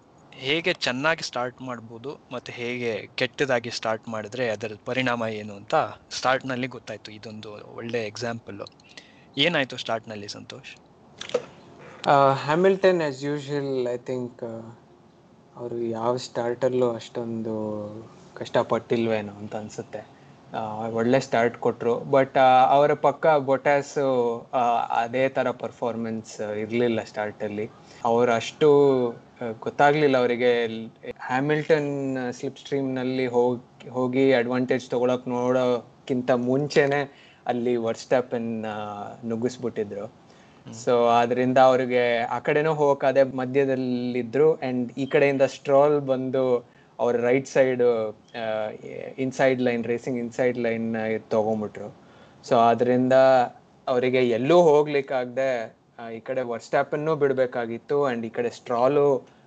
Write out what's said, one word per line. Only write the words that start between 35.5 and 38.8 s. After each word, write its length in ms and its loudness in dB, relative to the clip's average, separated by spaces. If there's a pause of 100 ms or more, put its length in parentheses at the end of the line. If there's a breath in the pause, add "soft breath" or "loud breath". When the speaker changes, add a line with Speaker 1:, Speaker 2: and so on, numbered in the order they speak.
Speaker 2:
ಮುಂಚೆನೆ 1000 0 (160)
ಅಲ್ಲಿ 300 0
ವರ್ಸ್ಟ್ಯಾಪನ್, 880 -2
ಆ, 380 -8 (220)